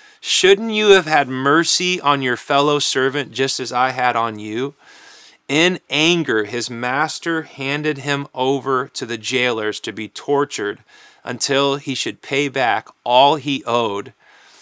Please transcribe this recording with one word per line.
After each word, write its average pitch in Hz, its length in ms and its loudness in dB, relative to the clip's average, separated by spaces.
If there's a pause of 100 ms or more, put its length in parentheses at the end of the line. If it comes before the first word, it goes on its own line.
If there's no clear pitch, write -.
(200)
Shouldn't 202 520 2
you 214 180 4
have 190 160 8
had 151 240 2
mercy 165 720 2
on 143 200 2
your 123 160 0
fellow 147 420 2
servant 135 520 -2
just 131 280 -2
as 120 120 -8
I 127 200 0
had 127 240 0
on 113 240 -4
you?" 110 340 -6 (720)
In 165 320 2 (100)
anger, 147 540 2
his 113 260 -6
master 147 760 -4
handed 143 560 -4
him 143 340 -4
over 131 560 -2
to - 160 -10
the 117 120 -6
jailers 113 640 -2
to 110 120 -8
be 104 160 -10
tortured 139 720 -4 (440)
until 139 520 0
he 139 200 -8
should 110 260 -6
pay 139 280 -2
back 120 400 0 (140)
all 131 320 6
he 143 300 -4
owed. 110 480 -2 (480)